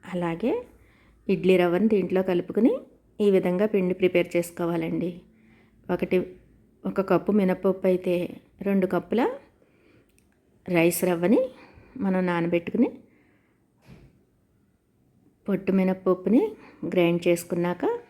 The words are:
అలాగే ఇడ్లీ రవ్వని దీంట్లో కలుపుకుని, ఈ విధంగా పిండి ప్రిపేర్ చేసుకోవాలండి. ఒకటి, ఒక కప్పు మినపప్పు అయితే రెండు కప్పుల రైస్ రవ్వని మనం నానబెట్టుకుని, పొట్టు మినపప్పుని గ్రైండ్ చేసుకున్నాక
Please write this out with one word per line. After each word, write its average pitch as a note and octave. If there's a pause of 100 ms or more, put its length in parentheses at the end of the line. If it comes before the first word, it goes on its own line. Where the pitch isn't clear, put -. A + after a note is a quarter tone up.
అలాగే F3 (760)
ఇడ్లీ F#3
రవ్వని F3+
దీంట్లో F#3
కలుపుకుని, F#3 (480)
ఈ G#3
విధంగా F#3
పిండి F#3
ప్రిపేర్ F3+
చేసుకోవాలండి. E3+ (760)
ఒకటి, F#3 (680)
ఒక G3
కప్పు F#3
మినపప్పు F#3+
అయితే F#3 (480)
రెండు G3
కప్పుల F#3+ (1400)
రైస్ E3+
రవ్వని F3+ (560)
మనం F#3
నానబెట్టుకుని, E3+ (2500)
పొట్టు F#3+
మినపప్పుని F#3 (420)
గ్రైండ్ E3+
చేసుకున్నాక F3 (260)